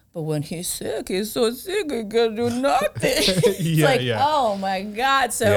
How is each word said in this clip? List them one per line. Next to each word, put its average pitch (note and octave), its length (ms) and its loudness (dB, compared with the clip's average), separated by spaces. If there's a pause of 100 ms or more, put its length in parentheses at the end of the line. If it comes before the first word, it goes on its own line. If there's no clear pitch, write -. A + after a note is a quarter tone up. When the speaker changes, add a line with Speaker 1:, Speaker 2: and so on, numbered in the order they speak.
(140)
Speaker 1:
But E3+ 100 -8
when D3+ 200 -2
he's E3+ 240 -8
sick, - 400 -6
he's G#3+ 240 -4
so A#3+ 200 0
sick, F4 380 -6
he A#3 140 -4
can't A3+ 320 0
do A#3+ 140 -2
nothing. C#4 420 0
<laughs> - 100 -10
It's G3 600 2
Speaker 2:
Yeah, D#3 240 4
Speaker 1:
like, C#3+ 160 4
Speaker 2:
yeah. A#2+ 200 0
Speaker 1:
"Oh C4 360 2
my F#3+ 260 -2
God." B3 500 0
So - 120 0 (120)